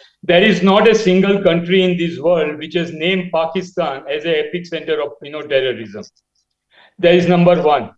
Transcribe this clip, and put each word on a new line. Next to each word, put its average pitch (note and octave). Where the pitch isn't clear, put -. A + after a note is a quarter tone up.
There F3
is F#3
not G3+
a A3
single F#3+
country E3+
in F3+
this E3
world D3+
which D#3
has F3
named F3
Pakistan D#3+
as D3
a D#3
epicenter D#3
of, D3
you C#3+
know, D3+
terrorism. A#2
That E3+
is F3
number F3
one. D3